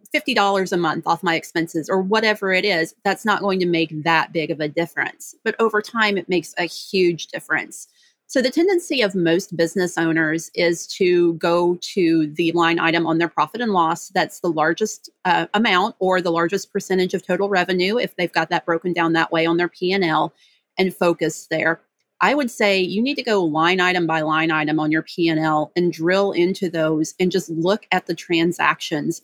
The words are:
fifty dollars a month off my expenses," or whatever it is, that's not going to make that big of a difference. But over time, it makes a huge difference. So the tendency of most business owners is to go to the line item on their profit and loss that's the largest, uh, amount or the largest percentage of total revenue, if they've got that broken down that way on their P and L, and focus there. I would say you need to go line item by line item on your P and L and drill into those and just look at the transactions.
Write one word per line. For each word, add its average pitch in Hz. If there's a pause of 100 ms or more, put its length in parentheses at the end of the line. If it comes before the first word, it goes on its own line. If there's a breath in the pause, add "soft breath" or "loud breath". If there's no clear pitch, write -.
(120)
fifty 277
dollars 196
a 190
month 160
off 170
my 170
expenses," 160
or 190
whatever 214
it 185
is, 165
that's 196
not 208
going 190
to 175
make 160
that 165
big 156
of 151
a 151
difference. -
But 196
over 214
time, 214
it 175
makes 175
a 175
huge 175
difference. - (380 soft breath)
So 262
the 254
tendency 339
of 196
most 170
business 170
owners 165
is 170
to 175
go 175
to 165
the 165
line 170
item 165
on 165
their 170
profit 160
and 226
loss 170
that's -
the 170
largest, 160 (180)
uh, 170
amount 208
or 185
the 170
largest 170
percentage 185
of 180
total 190
revenue, 185
if -
they've 175
got 160
that 170
broken 175
down 165
that 165
way 165
on 170
their 175
P 185
and 196
L, 160 (460 soft breath)
and 185
focus 170
there. 160 (400)
I 214
would 285
say 202
you 185
need 285
to 262
go 202
line 165
item 180
by 160
line 156
item 156
on 156
your 160
P 165
and 160
L 156
and 175
drill 180
into 180
those 156
and 185
just 185
look 170
at 185
the 170
transactions. 165